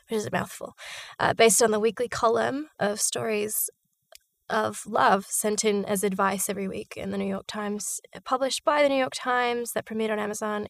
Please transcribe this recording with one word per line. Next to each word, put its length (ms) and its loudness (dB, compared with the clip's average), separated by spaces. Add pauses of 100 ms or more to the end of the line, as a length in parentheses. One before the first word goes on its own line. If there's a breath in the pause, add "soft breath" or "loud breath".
which 80 -2
is 80 -2
a 60 -6
mouthful, 420 -6 (460 loud breath)
uh, 140 4
based 280 6
on 100 6
the 80 2
weekly 280 0
column 640 0 (100)
of 200 0
stories 720 -2 (800)
of 380 -2
love 420 4
sent 340 0
in 220 2
as 180 0
advice 460 0
every 180 -4
week 300 -10
in 140 -6
the 80 -4
New 80 -2
York 200 -4
Times, 540 -6 (140)
uh, 100 -14
published 380 0
by 180 4
the 80 6
New 80 2
York 180 0
Times, 580 0
that 120 -4
premiered 260 -2
on 60 0
Amazon 520 -4